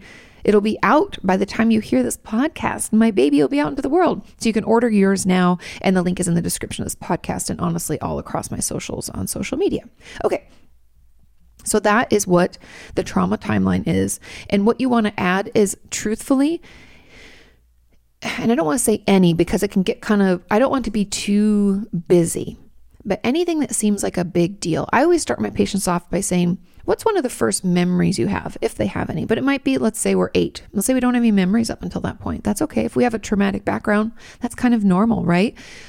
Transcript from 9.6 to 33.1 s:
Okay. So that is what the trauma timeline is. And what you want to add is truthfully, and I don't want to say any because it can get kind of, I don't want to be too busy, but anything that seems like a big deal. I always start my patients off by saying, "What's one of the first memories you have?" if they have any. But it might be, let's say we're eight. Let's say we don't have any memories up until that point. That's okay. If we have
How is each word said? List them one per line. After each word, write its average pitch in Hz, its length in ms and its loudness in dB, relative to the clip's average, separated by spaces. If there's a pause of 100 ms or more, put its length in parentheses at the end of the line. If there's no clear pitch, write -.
Okay. - 240 -4 (1160)
So 214 160 0
that 214 320 2
is 208 120 2
what 180 320 2 (360)
the 185 100 -2
trauma 104 340 -2
timeline - 480 0
is. 190 360 -2 (280)
And 202 160 2
what 233 140 2
you 262 80 0
want 233 200 2
to 220 120 -6
add 190 340 0
is 202 220 2 (140)
truthfully, 277 720 -2 (1800)
and 226 120 0
I 240 40 2
don't 320 100 0
want 294 140 0
to - 40 -2
say 214 220 0
any 185 300 6
because 175 260 0
it 202 80 0
can 190 140 0
get - 180 -4
kind 202 200 2
of, 185 280 2
I 208 80 2
don't 262 140 4
want 226 140 -2
to 214 60 -6
be 208 140 -2
too 202 800 0 (200)
busy, - 500 2 (460)
but - 200 -2
anything 330 360 0
that 262 160 -2
seems 208 260 0
like 190 160 -4
a 180 80 0
big 175 340 -2
deal. 156 320 -4
I 240 120 2
always 349 180 4
start - 180 -4
my 208 120 -4
patients 196 360 -2
off 175 220 -2
by 175 120 -2
saying, 175 360 0 (280)
"What's 403 200 0
one 427 120 2
of 311 60 0
the 247 60 -2
first - 340 -2
memories 180 540 2
you 117 80 0
have?" - 360 -4
if 453 120 -2
they - 140 -2
have - 240 -6
any. 220 140 -4
But 226 120 0
it 233 60 -4
might 277 200 -2
be, 262 140 0
let's 226 220 -2
say 196 160 0
we're 180 180 0
eight. 175 380 -2
Let's 196 160 -2
say 262 80 2
we 254 60 0
don't 247 120 2
have 240 80 0
any 233 100 4
memories 202 380 2
up - 140 -10
until - 180 -6
that - 180 -6
point. - 240 -8
That's 208 200 -2
okay. 226 200 -2
If 226 120 -6
we 247 80 2
have 240 100 0